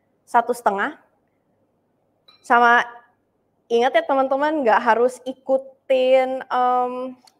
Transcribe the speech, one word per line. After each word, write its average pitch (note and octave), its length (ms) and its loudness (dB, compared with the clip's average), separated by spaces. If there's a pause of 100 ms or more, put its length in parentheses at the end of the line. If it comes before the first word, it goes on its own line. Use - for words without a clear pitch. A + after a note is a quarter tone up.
(260)
satu A#3 240 0
setengah. A#3 480 -4 (1400)
Sama, A#3+ 400 4 (880)
ingat A#3 240 0
ya E4 100 2
teman-teman, C#4 640 -2
nggak G#3+ 160 2
harus A#3+ 420 0
ikutin, C4 500 -6 (760)
um, B3 640 -2 (240)